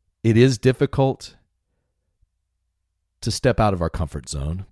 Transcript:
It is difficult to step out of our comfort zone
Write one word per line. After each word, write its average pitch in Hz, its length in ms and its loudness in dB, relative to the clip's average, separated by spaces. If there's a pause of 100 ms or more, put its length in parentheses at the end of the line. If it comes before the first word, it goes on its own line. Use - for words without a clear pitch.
(220)
It 113 140 2
is 131 220 4
difficult 135 800 -2 (1900)
to 117 60 -4
step - 260 -2
out 107 160 2
of 87 80 -4
our 82 80 -2
comfort 73 380 -8
zone 76 440 -8